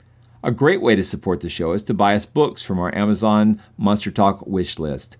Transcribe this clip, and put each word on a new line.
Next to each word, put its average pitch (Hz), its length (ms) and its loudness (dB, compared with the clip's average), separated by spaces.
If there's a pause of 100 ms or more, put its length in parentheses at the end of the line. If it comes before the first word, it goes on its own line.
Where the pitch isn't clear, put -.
(440)
A - 60 0
great 147 320 2
way 123 140 4
to 190 80 2
support - 380 -4
the 85 80 -6
show 82 240 -2
is 104 100 -2
to 123 100 -4
buy 101 220 2
us 107 100 -2
books - 380 -2
from 95 160 -4
our 87 160 -4
Amazon 107 680 2 (160)
Monster 104 320 -2
Talk 101 380 0
wish 92 320 -4
list, 76 400 -8